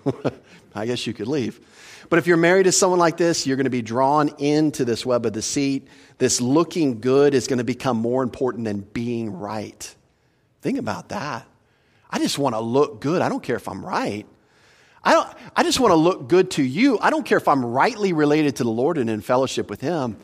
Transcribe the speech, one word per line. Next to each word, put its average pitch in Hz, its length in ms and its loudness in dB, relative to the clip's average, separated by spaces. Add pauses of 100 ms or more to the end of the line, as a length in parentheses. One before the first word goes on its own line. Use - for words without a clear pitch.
<laughs> - 720 -8
I 107 100 -6
guess 120 220 -4
you 113 40 -6
could 104 140 -8
leave. 123 320 -4 (560)
But 170 40 6
if 165 100 0
you're 175 80 6
married 180 300 6
to 180 40 6
someone 180 300 4
like 165 160 4
this, 170 280 0
you're 135 120 0
gonna 135 140 0
be 123 120 -2
drawn 135 460 2 (100)
into 147 460 0
this 117 200 -2
web 120 220 0
of 107 60 -2
deceit. 139 560 -4 (300)
This 127 220 0
looking 143 600 0
good 139 340 4
is 127 140 0
gonna 123 160 -2
become 120 320 -2
more 120 260 0
important 120 440 -4
than 101 160 -4
being 117 500 -6
right. 104 640 -12 (680)
Think 262 160 -2
about 107 300 -8
that. 127 360 -8 (640)
I - 120 -6
just - 180 -2
wanna 123 220 -2
look 117 400 0
good. 151 200 0
I 123 80 2
don't 165 140 -4
care 123 140 -4
if - 120 -8
I'm 95 160 -10
right. 160 440 -6 (720)
I - 80 2
don't, 311 180 4 (280)
I 247 80 2
just 330 160 0
wanna 202 160 6
look 160 320 2
good 185 240 4
to 156 100 0
you. 190 380 2
I 185 100 2
don't 294 160 -2
care 214 100 2
if 160 120 0
I'm 139 180 2
rightly 190 460 0
related 151 460 2
to - 40 -2
the 120 80 0
Lord 131 260 0
and 117 140 -2
in 107 100 -4
fellowship 127 480 -2
with 101 120 -10
him. 131 440 -4